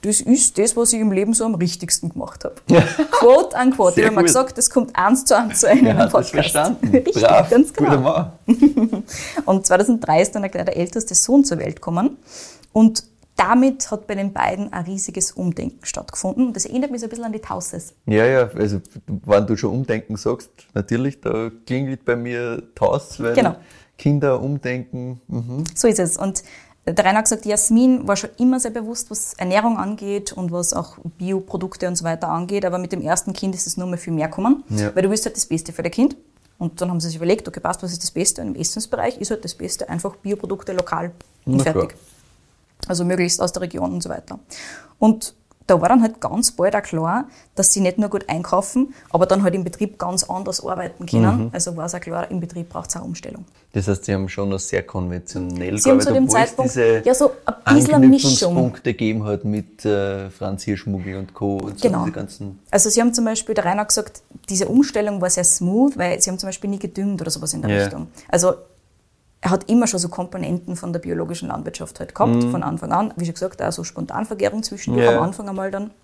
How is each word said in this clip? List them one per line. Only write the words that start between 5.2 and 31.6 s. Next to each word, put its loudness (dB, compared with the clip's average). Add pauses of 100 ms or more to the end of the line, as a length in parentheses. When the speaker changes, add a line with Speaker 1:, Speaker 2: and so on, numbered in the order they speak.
Speaker 1:
zu 4
eins 0
zu 4
einem 8
Speaker 2:
Ja, 4
Speaker 1:
im 2
Speaker 2:
hat 6
das -2
Speaker 1:
Podcast. 2
Speaker 2:
verstanden. 0
Speaker 1:
<laughs> 4
Richtig, 4
Speaker 2:
Brav, 8
Speaker 1:
ganz 6
Speaker 2:
guter 4
Speaker 1:
genau. 2 (100)
Speaker 2:
Mann. -2 (140)
Speaker 1:
<laughs> 2
Und 2
zweitausenddrei 4
ist 2
dann -4
gleich -6
der -2
älteste -4
Sohn 6
zur -2
Welt -4
gekommen. -2 (560)
Und 6 (320)
damit 2
hat -8
bei -6
den -4
beiden -4
ein -6
riesiges -6
Umdenken -6
stattgefunden. -4
Und -6
das -4
erinnert -4
mich -8
so -10
ein -8
bisschen -12
an -6
die -8
Tauses. -10 (100)
Speaker 2:
Ja, 4
ja, 4
also -2 (240)
wenn 2
du 0
schon -2
Umdenken -4
sagst, -4 (240)
natürlich, -2
da -4 (160)
klingelt -4
bei 2
mir -6 (120)
Taus, -2
weil 0
Speaker 1:
Genau. 2 (420)
Speaker 2:
Kinder 2
umdenken, -6
mhm. -6 (100)
Speaker 1:
So 0
ist 2
es. -2
Und -6 (440)
der -2
Rainer 4
hat 0
gesagt, -2
Jasmin 4
war 2
schon -8
immer 2
sehr -4
bewusst, -8
was -8
Ernährung 0
angeht -6
und -6
was -2
auch -6 (200)
Bioprodukte -6